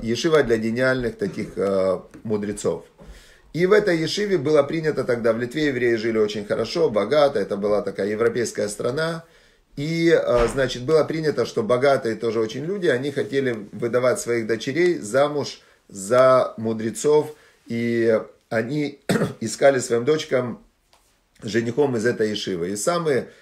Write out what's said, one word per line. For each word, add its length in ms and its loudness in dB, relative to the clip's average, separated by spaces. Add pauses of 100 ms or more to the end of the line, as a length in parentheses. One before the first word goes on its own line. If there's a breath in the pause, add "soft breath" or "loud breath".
ешива 400 2
для 160 2
гениальных 580 -2
таких, 400 -6
э, 440 0 (240)
мудрецов. 600 -4 (680 loud breath)
И 120 0
в 80 2
этой 240 4
ешиве 400 -2
было 280 2
принято 400 -4
тогда, 280 0
в 60 -2
Литве 300 -2
евреи 260 0
жили 240 -2
очень 260 -2
хорошо, 460 0
богато, 480 2
это 180 -2
была 240 0
такая 280 -4
европейская 600 -2
страна. 560 -6 (520 soft breath)
И, 340 0
э, 380 4
значит, 340 -2
было 220 4
принято, 420 -2
что 160 -2
богатые 540 2
тоже 240 -2
очень 240 -4
люди, 240 -2
они 240 0
хотели 580 -4
выдавать 480 0
своих 300 -2
дочерей 500 0
замуж 640 -2 (280 soft breath)
за 680 4
мудрецов, 760 0 (360 soft breath)
и 520 2 (280)
они 500 -4 (220)
<clears throat> 200 -4
искали 380 4
своим 260 0
дочкам 600 -2 (800)
женихом 520 0
из 100 -2
этой 240 0
ешивы. 400 -4
И 60 -6
самые 520 -2 (140 loud breath)